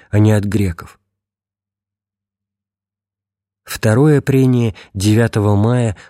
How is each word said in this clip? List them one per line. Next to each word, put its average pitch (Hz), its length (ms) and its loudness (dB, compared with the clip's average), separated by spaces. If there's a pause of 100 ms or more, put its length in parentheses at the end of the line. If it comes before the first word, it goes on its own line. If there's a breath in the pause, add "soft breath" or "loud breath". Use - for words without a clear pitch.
(120)
а 104 80 2
не 107 120 4
от 104 120 0
греков». 101 560 -6 (2750)
Второе 135 580 0
прение 127 540 0 (180 loud breath)
девятого 104 640 0
мая 113 420 -2 (120 loud breath)